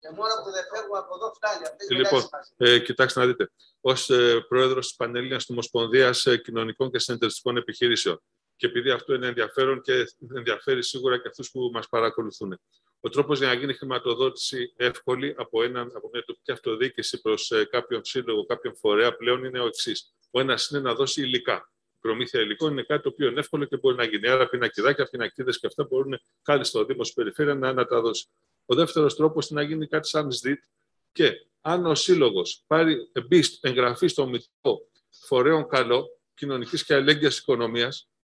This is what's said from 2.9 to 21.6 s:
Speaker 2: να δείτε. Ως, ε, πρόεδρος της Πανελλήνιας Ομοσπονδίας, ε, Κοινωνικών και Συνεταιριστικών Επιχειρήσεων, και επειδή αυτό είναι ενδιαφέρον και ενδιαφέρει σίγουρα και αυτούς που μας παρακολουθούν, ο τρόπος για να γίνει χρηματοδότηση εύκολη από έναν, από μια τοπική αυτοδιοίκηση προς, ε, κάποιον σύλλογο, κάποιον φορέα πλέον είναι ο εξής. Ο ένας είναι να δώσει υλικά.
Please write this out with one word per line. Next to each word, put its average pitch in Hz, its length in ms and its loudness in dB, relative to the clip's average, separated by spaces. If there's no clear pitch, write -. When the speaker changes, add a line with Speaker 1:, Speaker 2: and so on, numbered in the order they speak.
Speaker 2:
να 127 60 4
δείτε. 123 260 0
Ως, 131 280 0
ε, 120 380 6
πρόεδρος 131 400 2
της - 80 -10
Πανελλήνιας 123 540 -6
Ομοσπονδίας, 120 760 2
ε, 123 120 6
Κοινωνικών 113 540 -4
και 123 80 -2
Συνεταιριστικών 120 580 -2
Επιχειρήσεων, 113 640 0
και - 100 -6
επειδή 120 260 0
αυτό 123 220 -2
είναι 127 140 -2
ενδιαφέρον 123 540 -2
και 147 120 0
ενδιαφέρει 120 480 -2
σίγουρα 127 380 -2
και 123 60 -12
αυτούς - 240 -14
που 127 220 -4
μας 113 160 -8
παρακολουθούν, 110 680 -4
ο 120 80 -6
τρόπος 143 280 0
για 135 100 0
να 127 60 2
γίνει 131 200 -4
χρηματοδότηση 127 1000 -4
εύκολη 127 640 -2
από 117 260 -2
έναν, 120 320 -6
από 110 160 -12
μια 117 120 -6
τοπική - 280 -10
αυτοδιοίκηση 117 680 -4
προς, 110 300 -2
ε, 110 140 2
κάποιον 120 380 -4
σύλλογο, 113 420 -4
κάποιον 113 300 -6
φορέα 110 400 4
πλέον 123 280 0
είναι 127 160 -8
ο 123 60 -2
εξής. - 480 -6
Ο 123 80 0
ένας 131 300 0
είναι 147 100 -2
να 131 140 -2
δώσει 135 280 0
υλικά. 123 500 -2